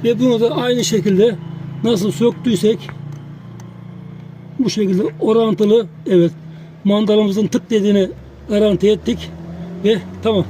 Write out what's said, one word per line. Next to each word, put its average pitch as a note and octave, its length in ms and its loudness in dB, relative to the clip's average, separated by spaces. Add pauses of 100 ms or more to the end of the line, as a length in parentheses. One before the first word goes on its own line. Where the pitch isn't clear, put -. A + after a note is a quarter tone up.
Ve A3+ 160 2
bunu B3 200 4
da A#3+ 160 2
aynı B3 280 0
şekilde G#3 520 2 (480)
nasıl G#3 280 0
söktüysek A3 680 2 (1800)
bu A#3+ 100 2
şekilde G3 340 0 (160)
orantılı, G#3+ 680 2 (200)
evet, E3+ 240 4 (520)
mandalımızın G#3 640 2
tık - 220 -2
dediğini G3+ 400 2 (400)
garanti G#3 400 4
ettik - 420 -2 (520)
ve G#3 160 2 (240)
tamam. G#3 260 2